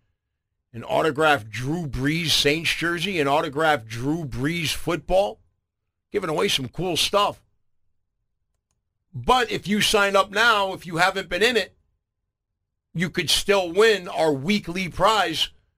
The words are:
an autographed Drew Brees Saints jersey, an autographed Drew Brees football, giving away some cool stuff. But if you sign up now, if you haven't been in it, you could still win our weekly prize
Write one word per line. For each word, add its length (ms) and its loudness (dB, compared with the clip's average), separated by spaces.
an 120 -14
autographed 640 0
Drew 380 -6
Brees 440 -2
Saints 440 0
jersey, 460 -4
an 80 2
autographed 580 2
Drew 380 -4
Brees 500 -4
football, 640 0
giving 180 -4
away 200 0
some 180 -2
cool 300 -4
stuff. 440 0
But 360 0
if 180 -6
you 120 0
sign 360 2
up 160 2
now, 400 2
if 120 -12
you 120 -8
haven't 320 0
been 140 -2
in 140 2
it, 200 -4
you 180 -4
could 200 -4
still 420 2
win 360 4
our 240 2
weekly 560 -2
prize 640 2